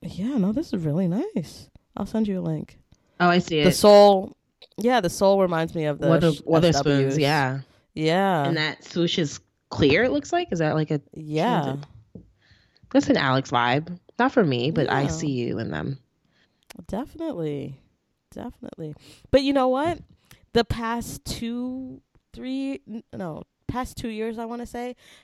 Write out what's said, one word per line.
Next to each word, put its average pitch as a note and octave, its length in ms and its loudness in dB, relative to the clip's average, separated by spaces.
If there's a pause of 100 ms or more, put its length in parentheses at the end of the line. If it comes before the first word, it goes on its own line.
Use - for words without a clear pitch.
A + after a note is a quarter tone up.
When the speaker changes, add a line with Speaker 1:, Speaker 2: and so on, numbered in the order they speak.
Speaker 1:
yeah, A3+ 360 -6
no, G3 140 2
this C#4 220 -4
is F#3 120 -4
really E3 220 0
nice. A#3 640 -6 (260)
I'll G3+ 100 -6
send A3 220 -2
you F#3 120 -4
a - 20 -4
link. D#3+ 360 -6 (420)
Speaker 2:
Oh, F3+ 100 4
I F3 100 4
see E3 240 0
Speaker 1:
The D3 60 6
Speaker 2:
it. - 60 6
Speaker 1:
sole, G3+ 600 8 (420)
yeah, A#3+ 240 2
the F3 80 0
sole G3 320 2
reminds E3 340 0
me D#3+ 100 -2
of C#3+ 140 -4
the C#3+ 100 2
Speaker 2:
What D#3+ 140 4
Speaker 1:
sh-, D#3 180 2
Speaker 2:
Witherspoons, D#3 680 2
Speaker 1:
S C3+ 60 -2
Ws. D3 60 -2
Speaker 2:
yeah. C#3 400 2 (340)
Speaker 1:
Yeah. D#3+ 540 0
Speaker 2:
And D#3+ 100 0
that D#3 260 -4
swoosh - 360 -2
is D3+ 200 -4 (300)
clear, D#3 340 4
it B3+ 80 0
looks C#4+ 220 -4
like. F4 180 -2
Is F3 80 -2
that, D3+ 160 0
like, D#3 160 -2
a D3+ 80 0 (140)
Speaker 1:
Yeah. D#3 500 -2
Speaker 2:
transit-, C#3 220 -6 (1040)
that's C#4+ 180 2
an B3 80 4
Alex C3+ 340 2
vibe. C3+ 460 0 (220)
Not B3+ 120 2
for A#3 120 4
me, C3 280 0
but D#3+ 200 0
I C#3 120 0
Speaker 1:
Yeah. C#3+ 60 0
Speaker 2:
see D#3+ 220 -4
you A#2+ 280 -4
in - 120 -6
them. D#2+ 280 -8 (880)
Speaker 1:
Definitely. D#3+ 920 -10 (520)
Definitely. - 640 -14 (380)
But C4+ 120 6
you C#4 100 2
know C4 160 2
what? D4 300 -2 (540)
The A#3 120 2
past A#3 580 -6
two, B3+ 800 -10 (320)
three, C4+ 540 -8
n-, A3 160 -12 (100)
no, F3+ 300 -10 (240)
past B3+ 300 -8
two B3 120 -10
years, A3 300 -8
I A#3 60 -10
wanna A#3+ 200 -10
say, B3 300 -12 (280)